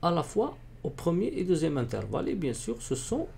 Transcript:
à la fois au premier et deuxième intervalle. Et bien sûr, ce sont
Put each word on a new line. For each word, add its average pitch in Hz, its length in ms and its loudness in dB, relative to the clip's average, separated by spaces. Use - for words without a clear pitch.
à 170 100 4
la 165 120 2
fois 254 340 0
au 147 80 -2
premier 175 360 2
et 254 180 0
deuxième 160 320 4
intervalle. 113 520 0
Et - 60 0
bien 143 200 0
sûr, - 260 -4
ce - 140 0
sont 285 320 -2